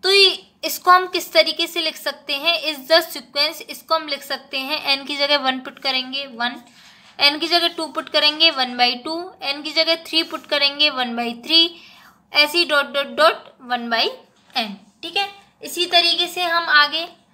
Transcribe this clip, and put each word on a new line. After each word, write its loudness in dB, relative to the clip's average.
तो 2
ये, 4
इसको 2
हम 6
किस -6
तरीके 2
से -6
लिख -4
सकते -8
हैं? 0
Is -6
the 6
sequence, -6
इसको -6
हम -4
लिख -6
सकते -8
हैं -2
n -10
की -6
जगह 2
वन 0
पुट -16
करेंगे -6
वन, -8
n 2
की -2
जगह 2
टू -4
पुट -8
करेंगे 4
वन -4
by 4
टू, -6
n -6
की -8
जगह 2
थ्री 0
पुट -8
करेंगे 0
वन -4
by -4
थ्री, 4
ऐसे 2
ही 2
डॉट 2
डॉट -4
डॉट 2
वन -6
by 0
n, -4
ठीक -6
है। -2
इसी -4
तरीके 2
से -4
हम 0
आगे 2